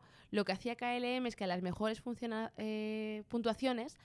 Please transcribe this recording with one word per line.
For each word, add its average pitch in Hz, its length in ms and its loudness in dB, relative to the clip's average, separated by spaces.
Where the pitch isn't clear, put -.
lo 202 140 4
que 185 80 0
hacía 233 240 -2
K 247 180 0
L 247 220 2
M 254 100 0
es 233 80 -2
que - 80 -4
a 190 40 2
las 180 140 2
mejores 208 380 0
funciona-, 226 560 -4
eh, 214 720 -2
puntuaciones 233 760 2